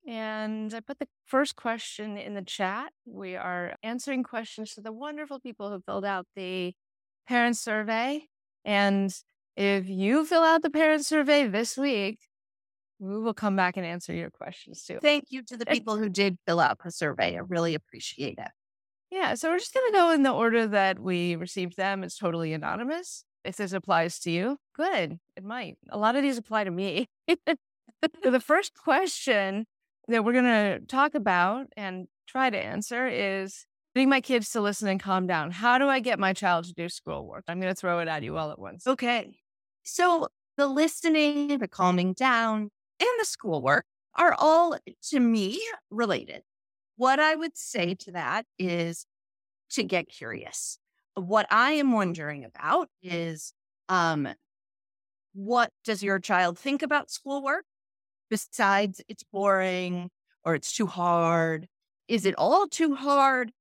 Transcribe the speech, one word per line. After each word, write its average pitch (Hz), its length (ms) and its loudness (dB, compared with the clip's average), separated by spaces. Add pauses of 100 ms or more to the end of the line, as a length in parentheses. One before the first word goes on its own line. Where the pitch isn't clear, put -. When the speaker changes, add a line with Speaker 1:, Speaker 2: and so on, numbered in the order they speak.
Speaker 1:
And 214 640 -6
I 226 60 -10
put 254 220 -12
the 277 80 -8 (180)
first 277 300 2
question 214 600 -6
in 208 180 -10
the 196 80 -8
chat. 202 500 -6 (120)
We 190 300 -12
are 180 480 -6
answering 254 400 -4
questions 220 520 -10
to 214 60 -20
the 220 120 -12
wonderful 285 480 -12
people 214 280 -12
who 202 120 -8
filled 196 240 -8
out 190 320 -4
the 185 380 -6 (520)
parent 240 300 2
survey. 226 720 -4 (360)
And 196 480 2 (440)
if 196 320 0
you 202 380 2
fill 330 180 4
out 320 180 6
the 320 80 0
parent 311 340 4
survey 294 440 4
this 214 280 -2
week, 220 440 -2 (800)
we 196 180 -6
will 220 160 -2
come 202 220 0
back 180 200 2
and 185 80 -6
answer 170 300 -8
your 165 160 -6
questions - 540 -16
too. - 180 -10
Speaker 2:
Thank 294 280 2
you 262 120 -10
to 240 140 -14
the 226 100 -8
Speaker 1:
<laughs> - 0 -
Speaker 2:
people 220 300 -2
who 214 120 0
did 190 380 0
fill 170 140 2
out - 240 2
the 170 80 -10
survey. 131 420 -2
I 87 60 -8
really 170 340 -2
appreciate - 640 -10
it. - 140 -14 (580)
Speaker 1:
Yeah, 359 240 -2
so 320 160 -2
we're 359 80 2
just - 160 -8
gonna 508 160 2
go 349 220 6
in 294 100 6
the 269 80 6
order 226 380 2
that 196 320 2
we 175 340 -2
received 175 420 -8
them. 190 280 -2
It's 175 120 -12
totally 165 360 -2
anonymous. 226 720 -6 (180)
If - 140 -10
this 196 160 -6
applies 175 480 0
to 175 100 -6
you, 202 280 -2 (180)
good. 226 420 -2 (160)
It 190 80 -16
might. 214 360 -10 (100)
A - 80 -10
lot 214 180 2
of 277 80 2
these 269 160 0
apply 214 260 -2
to 190 60 -4
me. 190 380 -2 (200)
<laughs> 339 80 4 (880)
So 262 60 6
the 247 100 4
first 330 340 2
question 226 920 0 (420)
that 226 160 2
we're 233 80 2
gonna 226 480 4
talk 277 340 0
about 202 520 2 (100)
and 185 300 -10 (200)
try 262 220 0
to 208 80 -2
answer 233 500 -4
is 196 600 -4 (280)
getting 262 140 4
my 269 140 4
kids 240 280 -2
to 233 100 -2
listen 208 280 -2
and 190 100 0
calm 185 280 -2
down. 165 240 -2
How 226 260 2
do 277 100 4
I 269 140 2
get 220 180 -2
my 190 140 2
child 180 320 0
to 175 80 -14
do 170 160 -8
schoolwork? - 580 -10
I'm 175 140 -6
gonna 185 140 -2
throw 175 240 -2
it 170 100 -2
at 156 140 -4
you 147 160 -6
all 156 120 -6
at - 80 -14
once. - 280 -12
Speaker 2:
Okay. 240 480 -2 (480)
So 349 460 2 (280)
the 285 100 2
listening, 294 920 2
the 240 100 -4
calming 180 460 2
down, 226 560 2 (300)
and 453 180 4
the 440 60 0
schoolwork 147 600 0 (300)
are 339 240 6
all, 330 400 6 (320)
to 285 100 2
me, 226 400 2 (300)
related. 208 520 -2 (540)
What 262 240 4
I 311 140 4
would 320 240 -6
say 180 380 -2
to 185 160 -18
that 180 340 -4 (120)
is 170 460 -2 (640)
to 254 140 -2
get 180 240 -2
curious. - 680 -12 (360)
What 196 360 2
I 240 220 6
am 285 200 4
wondering 160 520 -2
about 156 440 -2 (140)
is, 170 500 -6 (360)
um, 165 400 2 (1040)
what 220 380 0 (140)
does 208 180 -2
your 196 160 2
child 180 400 2
think 277 240 -2
about 294 280 0
schoolwork 277 540 -4 (640)
besides 202 800 0
it's - 140 -16
boring 185 880 0 (340)
or 165 100 2
it's - 200 -4
too 214 120 0
hard? 170 840 2 (400)
Is 214 180 2
it 190 120 2
all 320 280 6
too 302 280 0
hard? 269 680 2